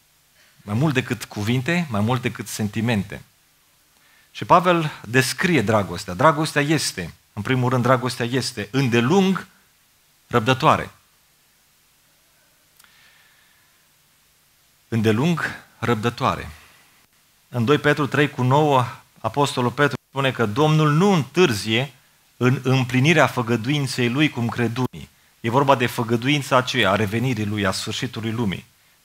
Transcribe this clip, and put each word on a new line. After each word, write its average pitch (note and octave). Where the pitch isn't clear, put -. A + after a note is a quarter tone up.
Mai G#2
mult D3
decât -
cuvinte, C3
mai G#2
mult A#2+
decât A2+
sentimente. G#2+
Și -
Pavel E3+
descrie C3
dragostea. G2
Dragostea D3+
este, E3
în G#2
primul B2+
rând, B2
dragostea B2
este A#2
îndelung C3+
răbdătoare. A#2+
Îndelung A2+
răbdătoare. A2+
În A#2+
doi D3
Petru D3
trei C#3+
cu -
nouă, C3+
Apostolul B2+
Petru B2+
spune C3+
că A#2+
Domnul D3+
nu F3+
întârzie B2+
în B2+
împlinirea C3
făgăduinței A#2+
lui, C#3+
cum A#2+
cred A#2
unii. E2+
E A#2
vorba C3+
de B2
făgăduința B2
aceea, B2
a G2+
revenirii A2
lui, G#2
a F#2+
sfârșitului A2
lumii. A2